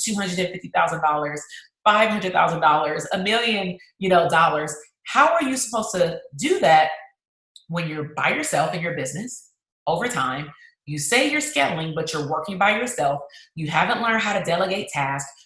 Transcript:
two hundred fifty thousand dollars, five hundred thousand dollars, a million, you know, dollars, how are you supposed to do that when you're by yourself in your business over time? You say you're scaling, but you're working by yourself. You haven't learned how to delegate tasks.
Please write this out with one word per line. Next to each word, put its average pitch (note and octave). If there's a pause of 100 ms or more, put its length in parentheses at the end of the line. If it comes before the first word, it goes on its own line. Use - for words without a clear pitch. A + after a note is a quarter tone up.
two G#3+
hundred F#3+
fifty F3+
thousand E3
dollars, D3+ (440)
five G#3+
hundred F#3
thousand E3
dollars, D3
a F#3+
million, G#3 (220)
you F#3+
know, E3+
dollars, D#3 (280)
how D4+
are E4
you C4
supposed A3+
to E3+ (160)
do D#4
that D#3 (800)
when E3
you're D3+
by C#3
yourself G3
in E3+
your E3+
business C#3+ (340)
over E3+
time? C#3 (360)
You D3
say C4
you're D4+
scaling, D#3+
but -
you're D3
working F#3+
by G#3
yourself. D3 (360)
You D#3
haven't G3+
learned A3
how G#3
to F3+
delegate F#3+
tasks. C#3 (140)